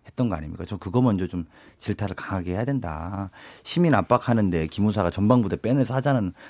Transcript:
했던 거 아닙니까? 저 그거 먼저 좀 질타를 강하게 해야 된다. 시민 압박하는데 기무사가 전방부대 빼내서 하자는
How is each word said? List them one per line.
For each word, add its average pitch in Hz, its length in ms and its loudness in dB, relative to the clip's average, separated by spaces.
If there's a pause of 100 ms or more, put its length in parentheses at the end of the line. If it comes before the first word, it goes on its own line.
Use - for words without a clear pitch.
했던 123 220 -2
거 92 60 -4
아닙니까? 80 320 -10
저 101 100 -8
그거 98 240 0
먼저 101 260 2
좀 87 180 -6 (340)
질타를 98 360 -6
강하게 90 360 -6
해야 101 140 -2
된다. 95 640 -6 (340)
시민 165 300 2
압박하는데 101 720 2
기무사가 101 420 2
전방부대 104 520 2
빼내서 127 320 0
하자는 131 400 0 (160)